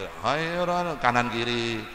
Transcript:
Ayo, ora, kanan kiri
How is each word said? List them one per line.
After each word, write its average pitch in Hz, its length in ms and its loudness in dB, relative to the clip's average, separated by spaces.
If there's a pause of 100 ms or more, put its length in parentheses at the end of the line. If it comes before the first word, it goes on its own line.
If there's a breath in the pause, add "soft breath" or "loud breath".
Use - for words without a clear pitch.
(260)
Ayo, 165 400 0
ora, 175 320 0
kanan 120 320 4
kiri 117 640 -2